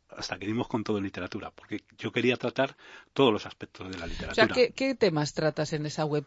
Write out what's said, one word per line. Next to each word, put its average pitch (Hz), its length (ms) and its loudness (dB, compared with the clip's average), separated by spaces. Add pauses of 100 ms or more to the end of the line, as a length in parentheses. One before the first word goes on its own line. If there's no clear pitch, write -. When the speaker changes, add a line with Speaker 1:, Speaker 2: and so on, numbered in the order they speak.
Speaker 1:
hasta - 300 -10
que 98 80 -8
dimos 113 220 -2
con 113 160 -2
todo 107 140 0
en 98 60 -2
literatura, 95 460 -8
porque - 320 -12 (160)
yo 110 140 -6
quería 123 240 4
tratar 127 400 -2 (360)
todos 131 200 6
los 104 140 -2
aspectos - 440 -14
de 90 80 -8
la 85 80 -6
Speaker 2:
O - 20 -6
sea, - 60 -6 (320)
Speaker 1:
literatura. 277 80 -2
Speaker 2:
¿qué, 254 180 4
qué 269 220 -2
temas 156 400 2
tratas 143 400 0
en 151 120 -4
esa 156 180 -2
web 147 220 -2